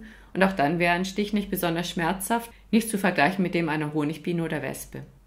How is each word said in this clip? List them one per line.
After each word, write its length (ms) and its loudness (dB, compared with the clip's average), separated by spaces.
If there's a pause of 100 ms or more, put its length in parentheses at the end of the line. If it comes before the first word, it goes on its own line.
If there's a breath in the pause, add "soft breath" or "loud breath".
(340 loud breath)
und 80 2
auch 100 4
dann 260 2
wäre 140 4
ein 140 0
Stich 260 -4
nicht 180 -2
besonders 380 0
schmerzhaft, 600 -2 (200 loud breath)
nicht 200 2
zu 80 -2
vergleichen 440 4
mit 120 0
dem 160 2
einer 240 -2
Honigbiene 500 -2
oder 160 -4
Wespe. 440 -8 (220)